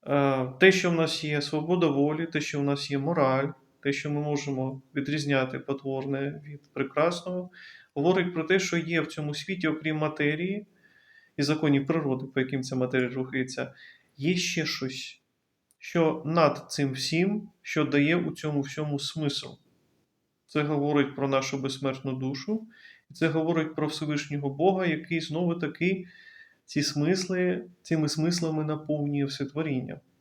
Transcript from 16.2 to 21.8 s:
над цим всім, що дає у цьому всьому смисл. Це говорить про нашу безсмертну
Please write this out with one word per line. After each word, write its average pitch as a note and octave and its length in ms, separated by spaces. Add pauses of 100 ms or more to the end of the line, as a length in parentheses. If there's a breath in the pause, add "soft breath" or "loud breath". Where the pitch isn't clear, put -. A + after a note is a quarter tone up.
над D#3 460
цим C#3 200
всім, F3+ 580 (120)
що - 240
дає C#3+ 300
у E3 160
цьому D3 300
всьому C#3+ 380
смисл. - 480 (1000)
Це D3+ 160
говорить C#3+ 520
про C3+ 120
нашу C3+ 300
безсмертну C3 560